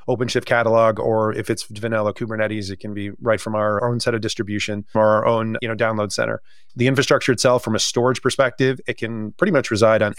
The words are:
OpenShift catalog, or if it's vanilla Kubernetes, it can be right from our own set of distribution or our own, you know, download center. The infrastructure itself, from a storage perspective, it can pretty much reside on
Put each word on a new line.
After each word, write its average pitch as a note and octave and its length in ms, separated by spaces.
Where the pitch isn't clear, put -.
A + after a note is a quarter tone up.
OpenShift B2 360
catalog, A2+ 540
or A2 340
if A2+ 160
it's A2+ 140
vanilla G#2+ 500
Kubernetes, G#2+ 580
it F#2+ 80
can G#2 140
be G2+ 180
right A2 180
from A2 160
our G#2+ 320
own A#2+ 120
set B2 160
of A2 60
distribution G#2 640
or A2 100
our G#2+ 200
own, A2+ 360
you A#2 80
know, A2+ 60
download G#2+ 360
center. A2 300
The B2 120
infrastructure C3+ 440
itself, B2 320
from A2 120
a G#2+ 40
storage B2 420
perspective, C3 640
it A#2+ 100
can A2 360
pretty G3 180
much C#3 200
reside A2 300
on G#2 180